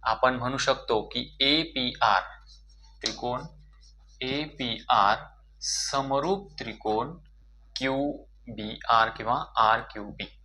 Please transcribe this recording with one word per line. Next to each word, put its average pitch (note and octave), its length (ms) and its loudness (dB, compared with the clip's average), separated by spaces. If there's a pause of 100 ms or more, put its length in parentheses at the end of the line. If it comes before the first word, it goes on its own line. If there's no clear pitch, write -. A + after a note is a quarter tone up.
आपण A#2+ 320 4
म्हणू B2+ 220 -2
शकतो B2 460 2
की - 380 -8
एपीआर, B2+ 840 2 (800)
त्रिकोण B2 440 -4 (760)
एपीआर B2 960 2 (420)
समरूप C#3 1000 -2
त्रिकोण A2+ 600 -4 (580)
क्यूबीआर A#2 1300 -2
किंवा A#2 360 -4 (120)
आरक्यूबी. G#2+ 680 0 (200)